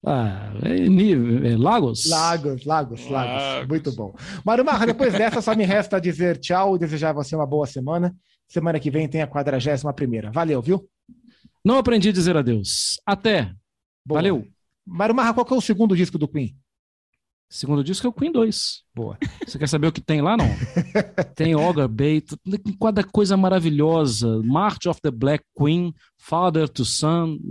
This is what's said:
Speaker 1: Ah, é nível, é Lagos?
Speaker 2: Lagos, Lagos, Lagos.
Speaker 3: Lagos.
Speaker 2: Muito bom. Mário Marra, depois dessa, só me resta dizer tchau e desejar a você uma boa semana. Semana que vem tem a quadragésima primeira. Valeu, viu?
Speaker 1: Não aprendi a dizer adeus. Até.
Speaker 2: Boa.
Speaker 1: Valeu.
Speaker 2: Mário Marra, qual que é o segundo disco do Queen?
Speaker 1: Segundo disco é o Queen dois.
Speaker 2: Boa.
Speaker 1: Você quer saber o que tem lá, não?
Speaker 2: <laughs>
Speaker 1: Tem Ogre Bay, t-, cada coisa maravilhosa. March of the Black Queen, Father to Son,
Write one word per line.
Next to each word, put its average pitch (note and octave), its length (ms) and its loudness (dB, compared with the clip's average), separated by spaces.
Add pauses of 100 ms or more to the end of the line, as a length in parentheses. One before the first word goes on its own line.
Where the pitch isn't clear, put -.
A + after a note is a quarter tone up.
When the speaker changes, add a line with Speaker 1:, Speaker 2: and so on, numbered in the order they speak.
Speaker 1:
Ah, A#2 540 -2
é F3 260 0
nível, D3+ 560 4
é A#2 140 2
Lagos? C#3 500 2
Speaker 2:
Lagos, D#3+ 560 0
Lagos, C3 460 -4
Lagos. C3 340 -2
Speaker 3:
Lagos. C3 240 -6
Speaker 2:
Muito D3+ 240 -2
bom. G#2+ 220 -10 (320)
Mário A#3+ 180 4
Marra, A#3 220 2
depois A#3 280 2
dessa, A3 280 2
só A3 140 0
me A3 100 2
resta G3 340 0
dizer E3+ 380 0
tchau F#3 380 0
e F3 40 0
desejar D#3+ 300 -2
a D#3 40 -2
você C#3+ 220 -6
uma D3+ 120 -2
boa D3 180 0
semana. E3+ 500 -4 (320)
Semana D#3+ 320 -2
que C#3+ 120 -2
vem D#3 160 0
tem D3+ 160 -2
a C#3+ 40 -6
quadragésima C#3+ 640 -2
primeira. A2+ 400 -4
Valeu, D3+ 300 0
viu? E3+ 260 0 (760)
Speaker 1:
Não B3 140 6
aprendi A3+ 300 4
a G#3 40 2
dizer F3 240 2
adeus. A#2 640 0
Até. G3 480 0 (540)
Speaker 2:
Boa. D3 140 0
Speaker 1:
Valeu. D#3+ 280 0 (380)
Speaker 2:
Mário G3 300 0
Marra, A#3 180 2
qual A#3+ 120 0
que B3 100 -2
é - 20 2
o A3+ 40 0
segundo G3+ 360 2
disco F3 220 0
do D3 80 -2
Queen? C#3+ 280 -6 (920)
Speaker 1:
Segundo C#3+ 360 -2
disco F#3 240 -4
é - 20 0
o A3+ 40 -10
Queen D#4 180 -4
dois. A3+ 500 -2 (120)
Speaker 2:
Boa. G#2+ 240 -8 (280)
Speaker 1:
Você - 140 -14
quer D3+ 80 -2
saber D3+ 200 0
o D#3+ 40 0
que - 100 -8
tem D#3 180 -2
lá, F3 160 2
não? G#3+ 100 2
Speaker 2:
<laughs> - 880 -2
Speaker 1:
Tem D#3+ 200 2
Ogre D3+ 320 2
Bay, C#3 320 0
t-, D3+ 160 -12 (460)
cada G#3 220 2
coisa G3 340 2
maravilhosa. D3+ 1080 2
March E3 440 0
of E3+ 120 -2
the D3+ 120 -2
Black C3+ 320 0 (120)
Queen, E3 380 0 (240)
Father D#3+ 500 0
to - 160 -4
Son, D#3+ 540 0 (140)